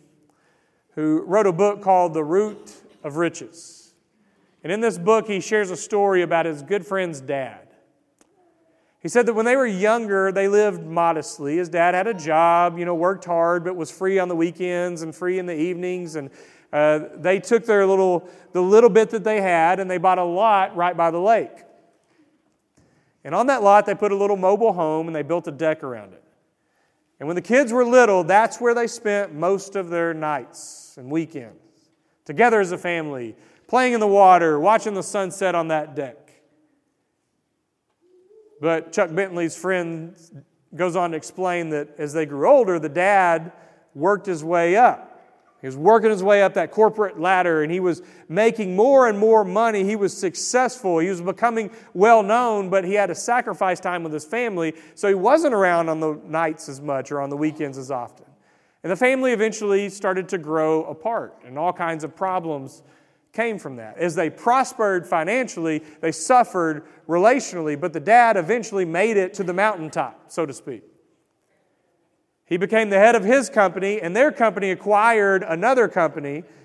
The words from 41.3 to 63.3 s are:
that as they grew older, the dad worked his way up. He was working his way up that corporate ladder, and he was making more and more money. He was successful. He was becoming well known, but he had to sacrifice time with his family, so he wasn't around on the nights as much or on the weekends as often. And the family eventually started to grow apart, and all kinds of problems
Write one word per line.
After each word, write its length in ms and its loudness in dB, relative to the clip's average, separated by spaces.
that 200 -6
as 140 -8
they 120 -2
grew 240 0
older, 300 4
the 100 -4
dad 600 2
worked 320 0
his 180 -6
way 320 2
up. 340 4
He 60 -12
was 100 -10
working 320 4
his 140 -2
way 180 6
up 140 2
that 160 -2
corporate 480 0
ladder, 420 2
and 100 -2
he 80 -2
was 220 -2
making 480 0
more 320 6
and 120 0
more 240 4
money. 400 0
He 120 0
was 200 -2
successful. 840 -2
He 100 0
was 140 -6
becoming 480 -2
well 300 6
known, 460 0
but 140 0
he 120 -4
had 120 2
to 80 -6
sacrifice 640 -2
time 240 -6
with 80 -8
his 140 -8
family, 480 -4
so 120 -2
he 60 4
wasn't 400 2
around 340 2
on 120 -4
the 260 -4
nights 420 -6
as 140 -14
much 300 -6
or 100 -6
on 80 -8
the 80 -8
weekends 400 -6
as 140 -12
often. 340 -12
And 100 -6
the 40 -2
family 380 2
eventually 560 -2
started 400 -6
to 100 -4
grow 460 0
apart, 600 -8
and 140 -14
all 140 -2
kinds 300 -6
of 120 -12
problems 640 -6